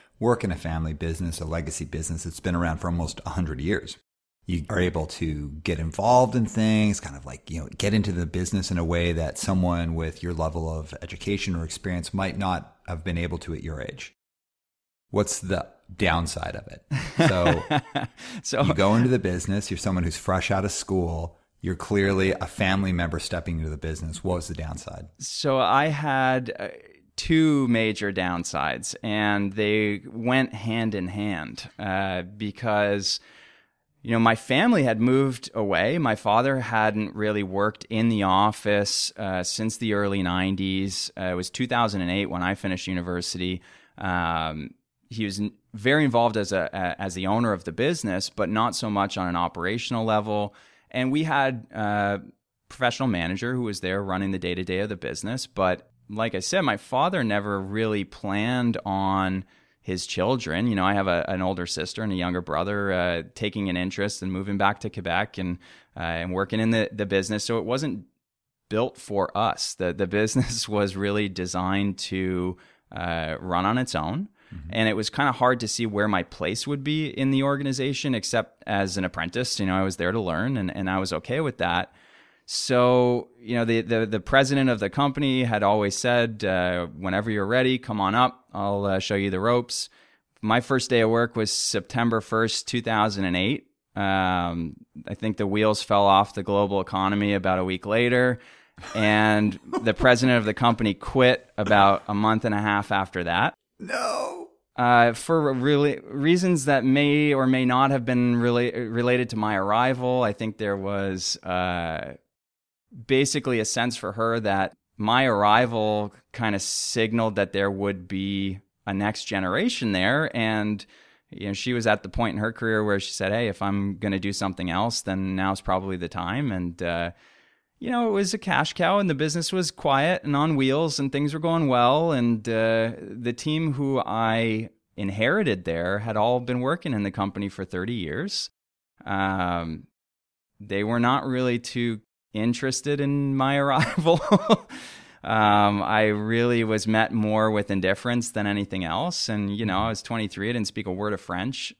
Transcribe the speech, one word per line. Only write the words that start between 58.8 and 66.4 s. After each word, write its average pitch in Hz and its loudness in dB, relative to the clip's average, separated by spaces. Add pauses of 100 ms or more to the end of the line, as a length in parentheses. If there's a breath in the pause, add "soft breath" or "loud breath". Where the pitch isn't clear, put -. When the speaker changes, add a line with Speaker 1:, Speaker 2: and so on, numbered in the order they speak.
Speaker 2:
on 95 0 (360 soft breath)
his - -6
children. 101 -2
You 110 0
know, 92 2
I 98 4
have 98 2
a, 85 2
an 92 -2
older 92 -2
sister - -6
and 104 -4
a 92 -2
younger 90 -2
brother, 95 -2
uh, 87 0 (120)
taking 104 -4
an 90 -2
interest 95 -4
and 95 -4
moving 98 -4
back 98 2
to 110 -6
Quebec 92 -4
and, 90 -4 (380 loud breath)
uh, - -10
and 85 -4
working 98 -2